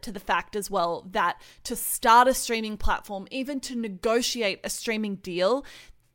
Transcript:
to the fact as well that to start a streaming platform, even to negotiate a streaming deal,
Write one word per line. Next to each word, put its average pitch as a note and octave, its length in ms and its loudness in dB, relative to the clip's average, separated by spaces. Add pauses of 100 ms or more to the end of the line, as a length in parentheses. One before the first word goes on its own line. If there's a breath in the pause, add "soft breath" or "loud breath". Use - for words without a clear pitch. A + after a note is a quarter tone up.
to A#3 100 -10
the G3+ 60 -10
fact F3+ 360 -4
as G3 160 -6
well F3 400 0
that F3 300 0 (240 loud breath)
to A#3+ 100 -6
start B3 540 6
a C4 40 6
streaming A3 440 -4
platform, G3 540 -2
even C4+ 300 -6
to C4 140 -8
negotiate A3+ 880 -2
a - 60 -6
streaming G#3+ 480 -4
deal, F#3 480 0 (500 loud breath)